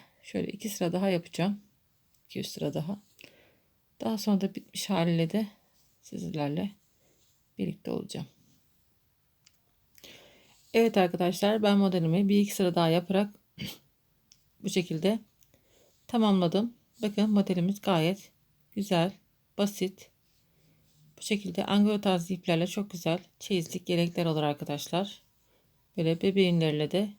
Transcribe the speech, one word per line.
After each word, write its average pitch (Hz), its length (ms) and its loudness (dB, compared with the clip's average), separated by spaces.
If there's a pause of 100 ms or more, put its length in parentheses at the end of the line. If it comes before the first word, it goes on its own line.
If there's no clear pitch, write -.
(240)
şöyle - 240 -6
iki 202 220 -10
sıra 175 240 -4
daha 190 160 0
yapacağım. 180 520 -2 (640)
İki - 140 -12
üç - 80 -6
sıra 151 260 -6
daha. 160 280 -6 (1000)
Daha 220 160 -4
sonra 202 240 2
da 196 140 -4
bitmiş - 340 -10
haliyle 170 400 2
de 214 180 -2 (540)
sizlerle 170 720 -6 (880)
birlikte - 340 -8
olacağım. - 360 -8 (2500)
Evet 226 240 4
arkadaşlar, 185 680 2
ben 202 140 6
modelimi 185 520 4
bir 202 100 6
iki 202 160 0
sıra 180 200 2
daha 170 140 4
yaparak 190 460 0 (220)
<clears throat> - 1040 -18
bu 196 60 -6
şekilde 185 500 -2 (880)
tamamladım. 202 680 2 (280)
Bakın 214 280 0
modelimiz 196 520 2
gayet 180 500 0 (400)
güzel, 190 400 0 (460)
basit. 202 540 -4 (1040)
Bu - 40 -18
şekilde 196 440 -4
anglo 208 360 2
tarzı 185 320 0
iplerle 175 340 0
çok 202 240 -6
güzel 170 280 -4 (200)
çeyizlik 180 500 -4
yelekler 170 360 0
olur 156 180 0
arkadaşlar. 151 800 -4 (760)
Böyle 165 240 0
bebeğinlerle 170 680 2
de 202 280 0